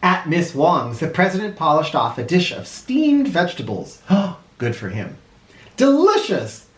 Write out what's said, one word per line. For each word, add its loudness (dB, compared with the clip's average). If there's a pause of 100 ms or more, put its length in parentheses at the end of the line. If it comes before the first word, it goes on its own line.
At 0
Miss 0
Wong's, 0
the -4
president 0
polished 0
off -2
a -6
dish 2
of -10
steamed 2
vegetables. -4 (280)
<gasps> -16
Good -4
for -8
him. -8 (580)
Delicious! 2 (100)